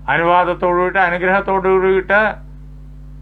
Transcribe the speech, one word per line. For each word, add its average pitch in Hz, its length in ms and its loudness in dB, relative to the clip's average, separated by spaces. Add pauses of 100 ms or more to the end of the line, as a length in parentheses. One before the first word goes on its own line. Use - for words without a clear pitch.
(140)
അനുവാദത്തോടുകൂടിയിട്ട്, 175 960 2
അനുഗ്രഹത്തോടുകൂടിയിട്ട് 190 1120 2 (1000)